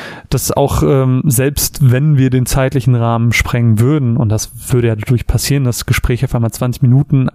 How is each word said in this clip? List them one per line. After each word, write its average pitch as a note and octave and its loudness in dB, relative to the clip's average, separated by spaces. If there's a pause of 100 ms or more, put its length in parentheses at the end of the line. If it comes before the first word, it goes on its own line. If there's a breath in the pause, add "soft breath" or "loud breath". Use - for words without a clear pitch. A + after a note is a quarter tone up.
(280 loud breath)
dass - -2
auch, - 0
ähm, C3 2
selbst C3+ 0
wenn C#3 2
wir C3 4
den B2+ 0
zeitlichen C3 0
Rahmen A#2 0
sprengen A#2 0
würden, B2 0
und A#2 0
das G#2+ -4 (200)
würde A#2+ 2
ja A2+ 0
dadurch A2+ -2
passieren, C#3 0
dass B2 -4
Gespräche - 0
auf - -4
einmal A#2 -2
zwanzig B2 -4
Minuten C3 2